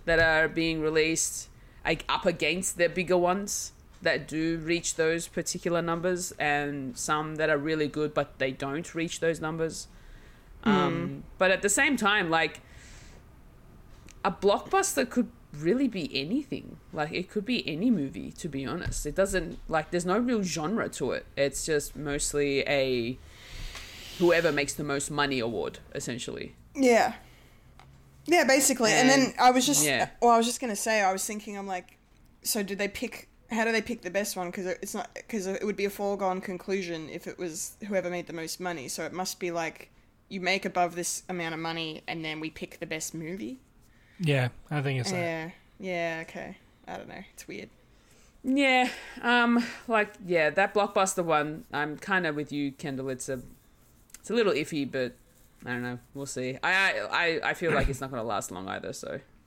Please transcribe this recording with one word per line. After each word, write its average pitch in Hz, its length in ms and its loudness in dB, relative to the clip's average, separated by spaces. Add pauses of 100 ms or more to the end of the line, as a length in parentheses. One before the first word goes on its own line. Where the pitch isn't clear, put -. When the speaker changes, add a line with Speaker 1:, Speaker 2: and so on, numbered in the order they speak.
Speaker 1:
that 165 140 4
are 160 300 6
being 165 320 0
released, 160 680 2 (380)
like, 160 240 0
up 151 160 2
against 170 520 0
the 175 120 6
bigger 180 280 2
ones 185 540 0 (300)
that 147 260 0
do 160 300 0
reach 165 380 -2
those 165 340 2
particular 170 520 -2
numbers, 175 520 -2
and 143 640 -2
some 156 380 -2
that 156 140 2
are 151 80 4
really 156 300 0
good, 147 260 -2
but - 260 -2
they 135 120 0
don't 139 420 -6
reach 170 280 -4
those 165 180 0
numbers. 160 480 -4 (800)
Speaker 2:
Mm. - 60 4
Speaker 1:
Um, 143 520 2 (140)
but 190 140 6
at 185 100 2
the 196 80 2
same 277 260 4
time, 202 340 4
like, 160 300 2 (1700)
a 190 60 0
blockbuster 254 800 2
could 240 200 0 (240)
really 190 340 2
be 180 260 -2
anything. 165 640 -4 (140)
Like, 156 220 -4
it 175 160 -4
could 202 160 -4
be 247 220 0
any 165 220 0
movie, 139 440 0
to - 160 -8
be 135 160 -6
honest. - 400 -4
It 147 100 -4
doesn't, - 440 0 (100)
like, 156 220 -2
there's 175 140 0
no 180 120 2
real 240 260 2
genre 165 460 -2
to 123 220 -2
it. - 140 -4 (120)
It's 139 280 0
just 147 300 -2
mostly 143 720 0
a 127 500 0 (1000)
whoever 170 340 6
makes 143 220 0
the 156 100 -6
most 143 260 -2
money 143 300 0
award, 107 400 -2 (160)
essentially. - 600 -8 (200)
Speaker 2:
Yeah. 247 380 6 (1120)
Yeah, 330 180 6
basically. 262 480 4
And 254 180 8
then 269 100 8 (120)
Speaker 1:
And, - 80 -10
Speaker 2:
I 254 120 8
was 254 140 6
just, 277 200 4
Speaker 1:
yeah. 123 240 2 (120)
Speaker 2:
well, 240 100 8
I 233 60 8
was 233 80 6
just 240 140 -4
gonna 226 160 -4
say, 220 260 0
I 190 120 4
was 190 120 -4
thinking, 208 320 -8
I'm 196 100 -8
like, 185 300 -8 (460)
so - 180 0
do 196 140 -4
they 202 140 -2
pick, - 400 -8 (200)
how 226 140 0
do 226 80 2
they 220 100 2
pick 226 200 -6
the 180 100 -8
best 202 240 -2
one? 180 160 -6
'Cause 185 140 -8
it's 185 280 -6
not, - 240 -8 (120)
'cause 196 180 -4
it 196 180 -4
would 202 120 -2
be 202 80 -2
a 202 40 0
foregone 196 520 -2
conclusion 175 680 -6
if - 180 -10
it - 120 -12
was 175 380 -8 (100)
whoever 185 220 0
made 175 180 -6
the 151 60 -12
most 160 260 -8
money. 170 300 -6
So 165 160 -6
it 147 80 -8
must 185 260 -6
be, 180 120 -4
like, 165 380 -6 (380)
you 185 140 -8
make 185 240 0
above 175 300 0
this - 320 -4
amount 170 280 -4
of 156 40 -6
money 165 480 -6
and 160 160 -6
then 156 160 -6
we 160 120 -6
pick - 280 -12
the 165 60 -8
best 160 300 -8
movie. 196 440 -8 (600)
Speaker 3:
Yeah, 139 300 2 (200)
I 147 140 -2
think 135 160 0
it's 120 120 -2
that. 180 60 0
Speaker 2:
Yeah. 165 320 -4 (300)
Yeah, 170 480 -4
okay. - 300 -12 (300)
I 90 100 -10
don't - 100 -14
know. - 160 -16 (100)
It's - 140 -20
weird. - 220 -12 (720)
Speaker 1:
Yeah, 262 460 4 (340)
um, 240 420 6 (220)
like, 208 260 2 (140)
yeah, 165 240 4
that 196 240 4
blockbuster 196 480 2
one, 151 400 0 (100)
I'm 147 240 -2
kinda 180 360 0
with 147 180 -4
you, 143 220 -2
Kendall. 135 360 -6
It's 127 200 -6
a, 131 120 -4 (800)
it's - 100 -14
a 202 60 -2
little 208 180 4
iffy, 143 380 -2
but 127 220 -2 (520)
I 123 60 -6
don't 120 100 -4
know. 123 180 -6 (140)
We'll 139 140 -8
see. 127 340 -6
I, 165 100 0
I, 185 280 2 (120)
I, 165 380 0
I 156 60 0
feel 165 180 0
like 139 160 4
it's 135 100 -4
not 135 120 -8
gonna 120 120 -4
last 104 280 -4
long 92 180 -8
either, 98 240 -6
so - 260 -8 (280)